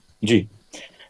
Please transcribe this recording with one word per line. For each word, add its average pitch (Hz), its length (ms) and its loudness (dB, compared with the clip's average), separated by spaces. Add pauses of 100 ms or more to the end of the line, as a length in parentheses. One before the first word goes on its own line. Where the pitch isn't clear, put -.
(240)
જી. 165 260 2 (600)